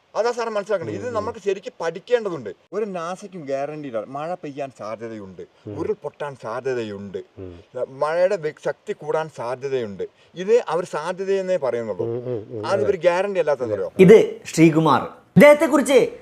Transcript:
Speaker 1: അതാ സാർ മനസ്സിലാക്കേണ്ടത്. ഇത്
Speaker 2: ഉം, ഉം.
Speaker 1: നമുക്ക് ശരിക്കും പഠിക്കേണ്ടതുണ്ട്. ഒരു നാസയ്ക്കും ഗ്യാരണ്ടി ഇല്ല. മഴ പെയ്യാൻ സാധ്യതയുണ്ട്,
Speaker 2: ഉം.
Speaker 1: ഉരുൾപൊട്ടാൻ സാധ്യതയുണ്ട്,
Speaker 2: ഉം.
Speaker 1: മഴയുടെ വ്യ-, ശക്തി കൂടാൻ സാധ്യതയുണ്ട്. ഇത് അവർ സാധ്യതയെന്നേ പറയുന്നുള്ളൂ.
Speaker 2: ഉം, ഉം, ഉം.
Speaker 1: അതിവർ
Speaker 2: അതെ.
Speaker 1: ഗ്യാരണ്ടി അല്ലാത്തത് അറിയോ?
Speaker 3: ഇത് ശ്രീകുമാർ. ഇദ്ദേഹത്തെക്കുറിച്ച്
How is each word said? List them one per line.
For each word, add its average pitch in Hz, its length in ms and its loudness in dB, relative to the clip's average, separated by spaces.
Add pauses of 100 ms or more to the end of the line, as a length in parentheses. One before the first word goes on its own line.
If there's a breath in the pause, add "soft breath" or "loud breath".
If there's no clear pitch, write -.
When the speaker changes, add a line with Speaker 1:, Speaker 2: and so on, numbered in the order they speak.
(140)
Speaker 1:
അതാ 220 160 0
സാർ 233 180 -6
മനസ്സിലാക്കേണ്ടത്. 202 460 -4
ഇത് 202 80 -8
Speaker 2:
ഉം, 247 40 -6
ഉം. 247 60 -8
Speaker 1:
നമുക്ക് 226 260 -6
ശരിക്കും 196 320 -4 (100)
പഠിക്കേണ്ടതുണ്ട്. 170 680 -4 (240)
ഒരു 214 120 -4
നാസയ്ക്കും 185 560 -10
ഗ്യാരണ്ടി 143 460 -6
ഇല്ല. 113 200 -6
മഴ 147 260 -8
പെയ്യാൻ 139 460 -10
സാധ്യതയുണ്ട്, 107 640 -12
Speaker 2:
ഉം. 104 380 -14
Speaker 1:
ഉരുൾപൊട്ടാൻ 151 640 -8
സാധ്യതയുണ്ട്, 110 760 -6 (200)
Speaker 2:
ഉം. 90 220 -14 (300)
Speaker 1:
മഴയുടെ 160 460 0
വ്യ-, 156 300 -6
ശക്തി 170 280 -6
കൂടാൻ 156 420 -4
സാധ്യതയുണ്ട്. 123 680 -6 (320)
ഇത് 202 320 2
അവർ 170 180 -2
സാധ്യതയെന്നേ 185 720 -2
പറയുന്നുള്ളൂ. 117 480 -4
Speaker 2:
ഉം, 117 120 -4
ഉം, 123 420 -8
ഉം. - 80 -6
Speaker 1:
അതിവർ 202 220 0
Speaker 2:
അതെ. 196 80 0
Speaker 1:
ഗ്യാരണ്ടി 180 420 2
അല്ലാത്തത് 131 340 0
അറിയോ? 95 260 -4
Speaker 3:
ഇത് - 360 10 (100)
ശ്രീകുമാർ. 156 560 4 (340)
ഇദ്ദേഹത്തെക്കുറിച്ച് 285 760 6 (100)